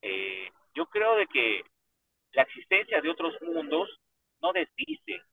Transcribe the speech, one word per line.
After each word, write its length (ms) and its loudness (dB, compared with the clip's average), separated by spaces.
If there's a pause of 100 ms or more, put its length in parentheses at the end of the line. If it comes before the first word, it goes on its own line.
Eh, 480 -6 (260)
yo 120 -2
creo 300 4
de 100 2
que 360 0 (720)
la 100 6
existencia 580 0
de 80 0
otros 320 -2
mundos 480 -2 (520)
no 120 0
desdice 680 -6 (120)